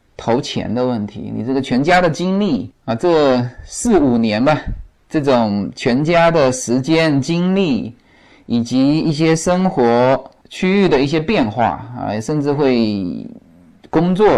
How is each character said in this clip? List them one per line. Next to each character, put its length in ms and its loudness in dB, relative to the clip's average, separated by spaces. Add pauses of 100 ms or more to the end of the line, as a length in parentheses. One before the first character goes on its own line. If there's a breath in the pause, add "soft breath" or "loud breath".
(160)
投 240 -2
钱 340 -6
的 120 -2
问 200 -4
题， 300 -12
你 80 -6
这 100 -4
个 80 0
全 220 -2
家 160 4
的 100 2
精 300 -2
力 320 -2 (140)
啊， 100 -2
这 500 2 (200)
四 340 0
五 180 2
年 260 0
吧， 140 2 (520)
这 100 -2
种 560 0
全 260 0
家 300 4
的 200 2
时 280 -2
间、 400 2
精 340 0
力， 400 -2 (520 soft breath)
以 180 -2
及 360 2
一 120 0
些 240 2
生 340 0
活 600 2 (180)
区 340 0
域 40 4
的 120 2
一 80 0
些 120 -2
变 300 0
化 360 -2 (120)
啊， 240 -6
甚 180 -2
至 120 0
会 720 0 (640)
工 240 2
作 240 4